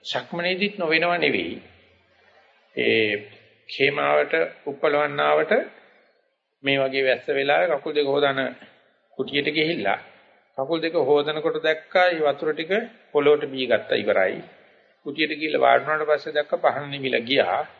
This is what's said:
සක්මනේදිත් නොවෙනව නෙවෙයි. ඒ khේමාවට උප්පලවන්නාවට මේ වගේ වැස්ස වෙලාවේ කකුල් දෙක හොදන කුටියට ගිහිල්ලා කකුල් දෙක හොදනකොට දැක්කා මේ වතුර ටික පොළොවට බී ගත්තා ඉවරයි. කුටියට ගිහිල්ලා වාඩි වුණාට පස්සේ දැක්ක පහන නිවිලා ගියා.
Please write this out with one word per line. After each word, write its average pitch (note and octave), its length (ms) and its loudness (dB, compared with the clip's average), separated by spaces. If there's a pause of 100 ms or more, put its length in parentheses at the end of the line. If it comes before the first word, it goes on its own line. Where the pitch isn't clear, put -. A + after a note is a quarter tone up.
සක්මනේදිත් F3+ 760 -4
නොවෙනව E3 400 0
නෙවෙයි. A#2+ 400 0 (1160)
ඒ A2+ 380 2 (560)
khේමාවට D3 640 0 (280)
උප්පලවන්නාවට D3 880 0 (1120)
මේ C#3 140 2
වගේ C3+ 260 0
වැස්ස B2 240 0
වෙලාවේ C#3+ 420 2
කකුල් D3+ 240 -4
දෙක D3 120 2
හොදන C#3 340 2 (800)
කුටියට C#3 320 -2
ගිහිල්ලා D3+ 500 -2 (580)
කකුල් D#3 220 -2
දෙක D#3+ 160 -4
හොදනකොට D3+ 600 2
දැක්කා D#3+ 500 0
මේ D#3+ 160 0
වතුර D3 260 0
ටික E3 220 -4 (360)
පොළොවට D3 380 4
බී C3 200 -4
ගත්තා A#2 300 0
ඉවරයි. G2+ 440 0 (680)
කුටියට D3+ 260 -4
ගිහිල්ලා D3 280 -2
වාඩි B2+ 220 4
වුණාට D3+ 260 -4
පස්සේ D3+ 260 -2
දැක්ක D3 240 -2
පහන C#3 280 0
නිවිලා C3 340 -4
ගියා. A#2 420 0 (180)